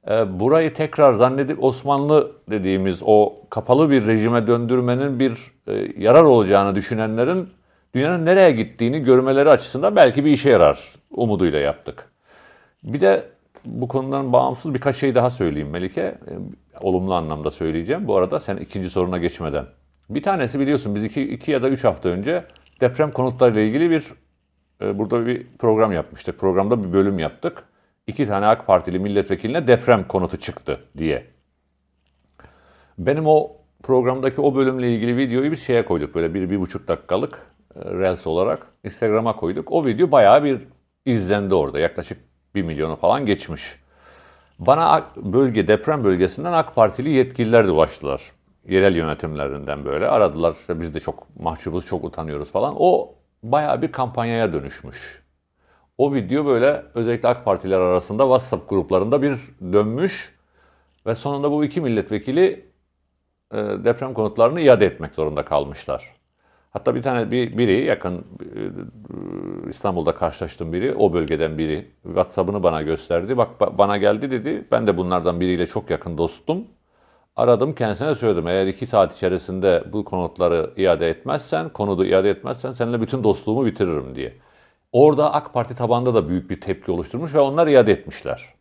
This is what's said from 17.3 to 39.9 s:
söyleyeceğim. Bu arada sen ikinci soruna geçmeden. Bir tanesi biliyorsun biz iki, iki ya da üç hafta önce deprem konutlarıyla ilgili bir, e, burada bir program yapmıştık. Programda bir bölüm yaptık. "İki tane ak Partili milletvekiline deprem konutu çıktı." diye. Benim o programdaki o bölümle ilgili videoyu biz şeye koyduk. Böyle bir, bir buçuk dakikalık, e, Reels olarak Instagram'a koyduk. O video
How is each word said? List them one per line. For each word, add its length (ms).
söyleyeceğim. 560
Bu 100
arada 220
sen 180
ikinci 320
soruna 280
geçmeden. 480
Bir 140
tanesi 360
biliyorsun 360
biz 80
iki, 200
iki 280
ya 120
da 60
üç 140
hafta 260
önce 340
deprem 300
konutlarıyla 500
ilgili 280
bir, 160
e, 180
burada 260
bir 220
program 320
yapmıştık. 480
Programda 440
bir 100
bölüm 260
yaptık. 440
"İki 200
tane 180
ak 220
Partili 320
milletvekiline 680
deprem 400
konutu 300
çıktı." 420
diye. 280
Benim 300
o 240
programdaki 580
o 140
bölümle 380
ilgili 240
videoyu 340
biz 120
şeye 220
koyduk. 300
Böyle 180
bir, 160
bir 100
buçuk 280
dakikalık, 600
e, 40
Reels 480
olarak 400
Instagram'a 520
koyduk. 360
O 140
video 260